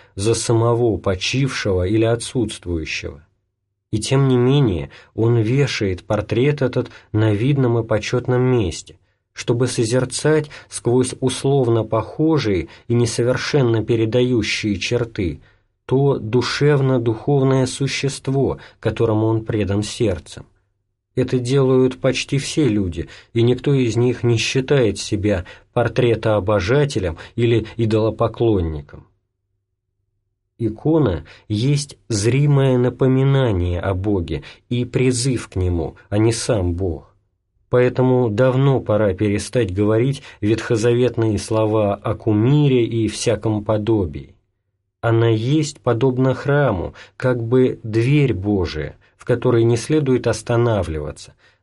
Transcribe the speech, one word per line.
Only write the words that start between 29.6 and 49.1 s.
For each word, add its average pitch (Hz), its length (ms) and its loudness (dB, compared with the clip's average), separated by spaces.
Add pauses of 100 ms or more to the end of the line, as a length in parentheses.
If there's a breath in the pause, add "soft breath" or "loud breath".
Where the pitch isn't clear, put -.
Икона 113 680 0 (240 loud breath)
есть 135 480 -2 (100)
зримое 135 720 2
напоминание 127 1040 2
о 98 120 -2
Боге 90 500 -2 (260 loud breath)
и 120 160 -2
призыв 123 640 -2
к - 80 -8
Нему, 87 380 -2 (120)
а 104 100 -2
не 113 140 4
сам 98 420 -2
Бог. 85 400 -6 (540)
Поэтому 127 600 2
давно 131 500 2
пора 104 340 0
перестать 101 600 -2
говорить 110 480 0 (180 loud breath)
ветхозаветные 113 960 0
слова 107 580 0
о 110 200 -4
кумире 127 680 2
и 113 240 -2
всяком 107 560 -2
подобии. 104 680 -2 (640)
Она 117 280 2
есть, 131 500 0
подобно 127 560 0
храму, 127 580 0 (240 loud breath)
как 127 260 -2
бы 127 380 2
дверь 117 540 0
Божия, 92 640 -2 (200 soft breath)